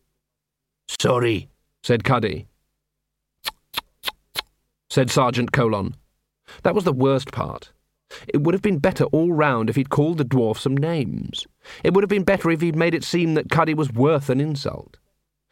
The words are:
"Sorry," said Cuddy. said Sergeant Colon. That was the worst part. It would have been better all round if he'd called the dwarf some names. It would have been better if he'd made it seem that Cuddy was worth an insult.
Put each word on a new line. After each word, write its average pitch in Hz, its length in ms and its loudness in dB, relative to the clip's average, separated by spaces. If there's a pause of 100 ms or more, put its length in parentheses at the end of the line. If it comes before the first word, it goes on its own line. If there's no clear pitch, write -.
(880)
"Sorry," 120 600 0 (340)
said 117 220 0
Cuddy. 107 420 0 (2500)
said 127 200 2
Sergeant 120 420 0
Colon. 110 440 0 (680)
That 170 120 2
was 202 100 0
the 170 80 2
worst 131 400 2
part. - 400 -8 (560)
It 147 140 0
would 165 120 2
have 190 80 -2
been 196 160 2
better 170 280 0
all 165 260 2
round 139 360 2
if 117 60 0
he'd 135 160 0
called 160 280 0
the 147 60 0
dwarf 117 340 0
some 135 180 -2
names. 147 720 -4 (340)
It 170 100 2
would 196 120 6
have 196 40 -4
been 196 140 2
better 190 280 2
if 165 100 0
he'd 165 160 0
made 165 180 0
it 147 80 -2
seem 165 320 0
that 151 160 -2
Cuddy 156 240 2
was 151 180 -2
worth 139 380 2
an 131 100 2
insult. - 580 -6 (540)